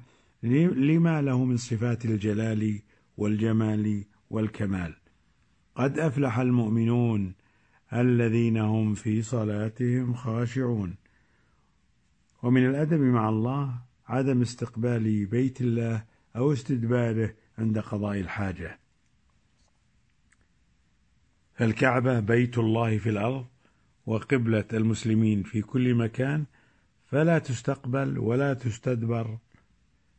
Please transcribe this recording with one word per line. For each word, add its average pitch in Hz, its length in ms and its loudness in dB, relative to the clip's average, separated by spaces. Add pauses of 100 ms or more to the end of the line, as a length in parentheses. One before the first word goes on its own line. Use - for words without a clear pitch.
(720)
لما 160 480 4
له 131 240 0
من 123 120 0
صفات 117 480 -2
الجلال 107 760 0 (360)
والجمال 107 880 0 (240)
والكمال. 101 680 -4 (800)
قد 139 240 0
أفلح 135 400 0
المؤمنون 117 920 2 (600)
الذين 117 640 2
هم 110 360 2
في 107 280 -2
صلاتهم 113 920 -2
خاشعون. 120 840 -4 (1500)
ومن 127 220 4
الأدب 147 340 0
مع 120 300 2
الله 123 520 -2 (260)
عدم 131 340 0
استقبال 113 840 -2
بيت 127 360 -2
الله 117 440 -2 (300)
أو 135 180 0
استدباره 117 800 0 (240)
عند 110 220 0
قضاء 101 400 -4
الحاجة، 90 600 -6 (2750)
فالكعبة 120 680 2
بيت 120 380 0
الله 113 400 0
في 104 120 -2
الأرض 120 360 -2 (600)
وقبلة 113 680 0
المسلمين 110 720 2
في 107 180 -4
كل 123 340 0
مكان، 131 500 -2 (600)
فلا 160 340 2
تستقبل 135 800 -4
ولا 127 340 0
تستدبر 117 840 -4 (800)